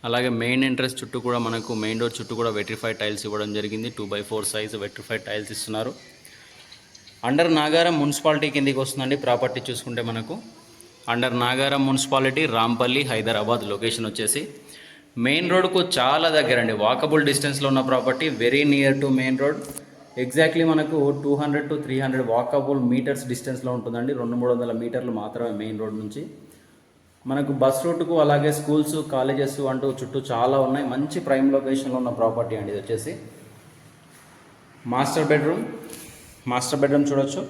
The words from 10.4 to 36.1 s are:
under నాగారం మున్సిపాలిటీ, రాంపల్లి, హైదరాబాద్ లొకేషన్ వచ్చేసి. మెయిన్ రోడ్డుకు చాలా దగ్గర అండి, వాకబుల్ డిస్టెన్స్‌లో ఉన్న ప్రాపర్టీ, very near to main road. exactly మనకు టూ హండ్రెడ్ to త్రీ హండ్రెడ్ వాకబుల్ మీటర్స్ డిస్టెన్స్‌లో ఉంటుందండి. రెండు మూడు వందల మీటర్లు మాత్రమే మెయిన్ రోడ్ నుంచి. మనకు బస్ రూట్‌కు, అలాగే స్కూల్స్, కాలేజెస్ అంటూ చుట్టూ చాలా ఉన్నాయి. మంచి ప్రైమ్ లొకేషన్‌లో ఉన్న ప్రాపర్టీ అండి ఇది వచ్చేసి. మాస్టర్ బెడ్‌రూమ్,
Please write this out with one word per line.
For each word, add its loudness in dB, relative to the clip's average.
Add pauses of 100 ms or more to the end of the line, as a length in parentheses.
under 0 (120)
నాగారం 2
మున్సిపాలిటీ, 2 (120)
రాంపల్లి, 2 (100)
హైదరాబాద్ 0 (100)
లొకేషన్ -2
వచ్చేసి. -2 (840)
మెయిన్ 2
రోడ్డుకు 4 (160)
చాలా 4
దగ్గర 4
అండి, 0 (100)
వాకబుల్ 4
డిస్టెన్స్‌లో 0
ఉన్న 4 (100)
ప్రాపర్టీ, 2 (160)
very 4 (100)
near 4 (120)
to 2 (100)
main 0
road. 0 (680)
exactly 4
మనకు 2 (260)
టూ 2 (120)
హండ్రెడ్ 0
to -2
త్రీ -2
హండ్రెడ్ 0
వాకబుల్ 2 (100)
మీటర్స్ 0
డిస్టెన్స్‌లో -6
ఉంటుందండి. -4
రెండు -2
మూడు 2
వందల -2 (100)
మీటర్లు -4
మాత్రమే -6
మెయిన్ -6
రోడ్ -6
నుంచి. -10 (1080)
మనకు -2 (100)
బస్ 4
రూట్‌కు, 0 (100)
అలాగే 4
స్కూల్స్, 2 (200)
కాలేజెస్ 0 (140)
అంటూ -2 (140)
చుట్టూ -6 (100)
చాలా 2 (100)
ఉన్నాయి. 0
మంచి -2
ప్రైమ్ 4
లొకేషన్‌లో 0
ఉన్న -2 (100)
ప్రాపర్టీ 0
అండి -6
ఇది -4
వచ్చేసి. -6 (1800)
మాస్టర్ 2
బెడ్‌రూమ్, 2 (880)